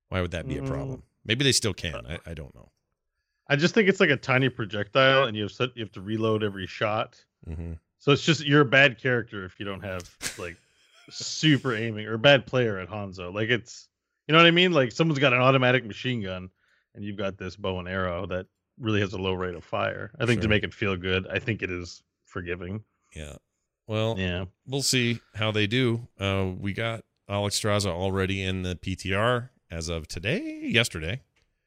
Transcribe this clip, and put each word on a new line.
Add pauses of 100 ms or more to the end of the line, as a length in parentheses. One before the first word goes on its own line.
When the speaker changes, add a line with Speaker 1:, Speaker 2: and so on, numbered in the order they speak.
Speaker 1:
Why
would
that
be
a
Speaker 2:
Mm.
Speaker 1:
problem? (220)
Maybe
they
still
can.
I,
I
don't
know. (800)
Speaker 2:
I
just
think
it's
like
a
tiny
projectile,
and
you
have
set,
you
have
to
reload
every
shot. (260)
Speaker 1:
Mm-hmm. (260)
Speaker 2:
So
it's
just,
you're
a
bad
character
if
you
don't
have, (300)
like, (260)
<laughs>
super
aiming,
or
a
bad
player
at
Hanzo.
Like,
it's, (380)
you
know
what
I
mean?
Like,
someone's
got
an
automatic
machine
gun, (440)
and
you've
got
this
bow
and
arrow
that (340)
really
has
a
low
rate
of
fire.
I
think
to
Speaker 1:
Sure.
Speaker 2:
make
it
feel
good,
I
think
it
is (220)
forgiving. (320)
Speaker 1:
Yeah. (500)
Well,
Speaker 2:
Yeah. (200)
Speaker 1:
we'll
see (140)
how
they
do. (120)
Uh,
we
got (240)
Alexstrasza
already
in
the
P
T
R (200)
as
of
today,
yesterday. (440)